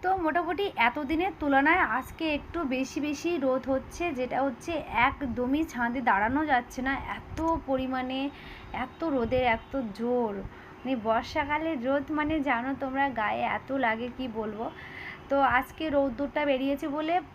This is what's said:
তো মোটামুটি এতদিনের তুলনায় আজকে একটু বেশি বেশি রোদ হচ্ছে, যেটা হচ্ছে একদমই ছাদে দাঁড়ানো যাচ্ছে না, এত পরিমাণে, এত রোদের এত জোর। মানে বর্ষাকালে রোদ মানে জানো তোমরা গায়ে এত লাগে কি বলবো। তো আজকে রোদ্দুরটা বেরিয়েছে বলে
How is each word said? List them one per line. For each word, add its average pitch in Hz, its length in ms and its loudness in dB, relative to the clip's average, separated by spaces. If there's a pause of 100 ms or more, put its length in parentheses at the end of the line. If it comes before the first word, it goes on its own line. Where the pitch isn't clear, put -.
তো 381 140 4
মোটামুটি 349 600 0
এতদিনের 302 540 2 (100)
তুলনায় 285 380 6
আজকে 277 560 0
একটু 330 300 -4
বেশি 262 360 -2
বেশি 302 360 -2
রোদ 262 320 2
হচ্ছে, 269 440 -2
যেটা 247 300 -2
হচ্ছে 277 300 -2 (220)
একদমই 254 680 2
ছাদে 240 360 -2
দাঁড়ানো 233 460 4
যাচ্ছে 247 360 0
না, 269 120 0
এত - 600 -2 (100)
পরিমাণে, 262 640 0 (420)
এত 254 320 -6
রোদের 254 400 2
এত 233 360 2 (180)
জোর। 233 360 2 (500)
মানে 262 200 0
বর্ষাকালে 294 680 2
রোদ 269 360 0
মানে 302 300 2
জানো 262 400 0
তোমরা 269 280 0
গায়ে 226 340 0
এত 214 300 -2
লাগে 240 440 0
কি 262 180 -4
বলবো। 220 360 -4 (580)
তো 277 120 4
আজকে 262 500 2
রোদ্দুরটা 277 540 2
বেরিয়েছে 277 440 2
বলে 311 320 0 (140)